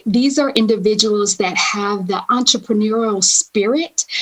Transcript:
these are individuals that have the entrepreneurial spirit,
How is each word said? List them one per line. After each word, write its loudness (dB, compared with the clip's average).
these 2
are 2
individuals 0
that -2
have -2
the -4
entrepreneurial 0
spirit, 0